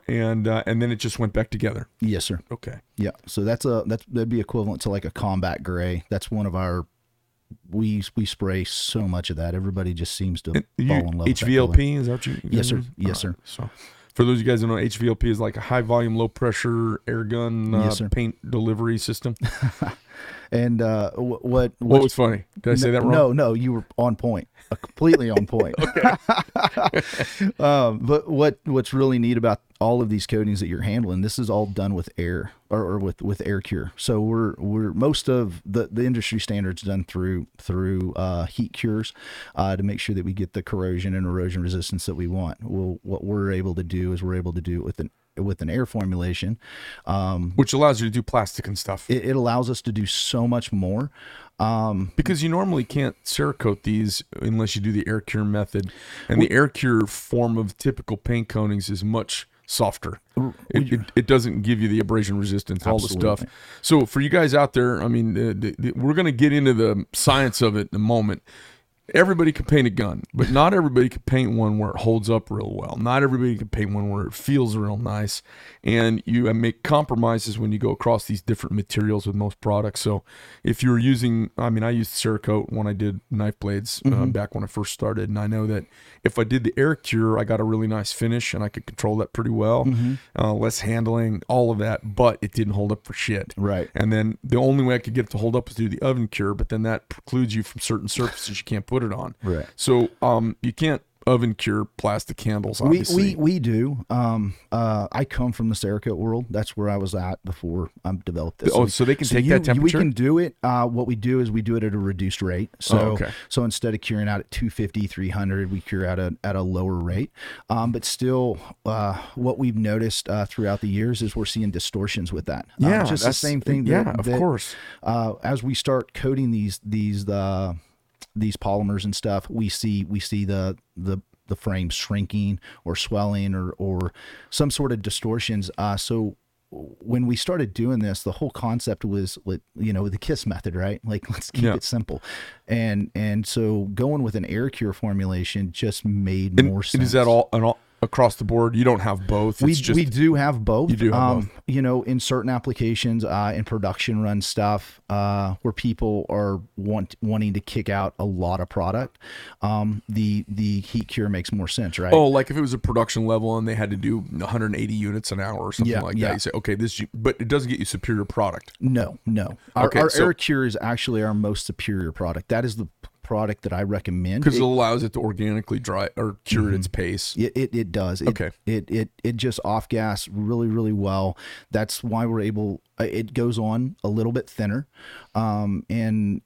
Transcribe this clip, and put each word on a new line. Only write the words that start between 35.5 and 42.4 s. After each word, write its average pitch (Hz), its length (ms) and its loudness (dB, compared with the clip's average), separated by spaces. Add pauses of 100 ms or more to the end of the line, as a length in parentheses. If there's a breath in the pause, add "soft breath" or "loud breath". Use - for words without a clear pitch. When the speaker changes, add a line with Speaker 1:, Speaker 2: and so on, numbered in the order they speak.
Speaker 2:
the, 101 260 -2
the 117 140 0
industry 117 340 0
standards 98 420 -4
done 98 240 -2
through, 92 420 -4 (100)
through, 92 580 -2
uh, 90 300 -2
heat - 280 -6
cures, 110 400 -4 (420 loud breath)
uh, 95 200 0
to 98 80 -2
make 101 160 -2
sure 104 160 -4
that 90 100 -2
we 92 80 -2
get 95 200 -4
the 95 100 -6
corrosion 92 520 -2
and 92 100 0
erosion 90 360 -2
resistance 90 440 -4
that 90 100 -4
we 87 120 -4
want. 90 360 -4